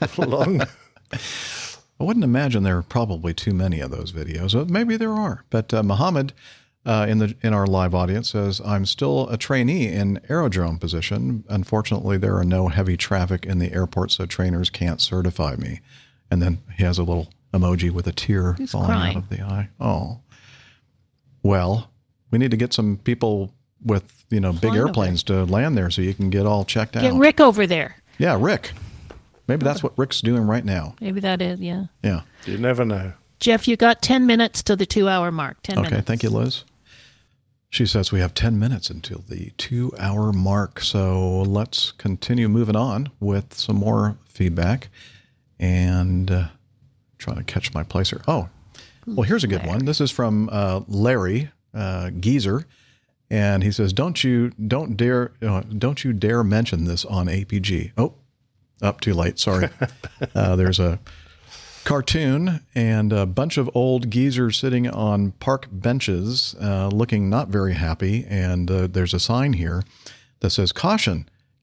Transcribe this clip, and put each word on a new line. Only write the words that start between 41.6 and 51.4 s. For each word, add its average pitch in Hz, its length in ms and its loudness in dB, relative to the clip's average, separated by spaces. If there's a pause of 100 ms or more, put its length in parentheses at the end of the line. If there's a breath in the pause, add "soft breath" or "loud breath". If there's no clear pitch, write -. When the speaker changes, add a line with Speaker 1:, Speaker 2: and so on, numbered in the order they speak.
Speaker 2:
continue 110 580 0
moving 107 280 4
on 127 420 -2
with 101 360 -2
some - 220 -2
more 104 480 2
feedback. 90 680 0 (680 soft breath)
And, 90 720 2
uh, 90 140 2 (760)
trying - 200 -8
to - 60 -8
catch - 300 -6
my 78 80 -4
placer. - 460 -2
Oh, 120 200 0 (580 soft breath)
well, 202 160 -2
here's 175 200 2
a 110 60 0
good 95 140 0
Speaker 3:
Larry. 82 80 -4
Speaker 2:
one. 117 160 -2
This 151 140 0
is 139 120 0
from, 107 400 0
uh, 101 340 0
Larry, 110 640 0 (240)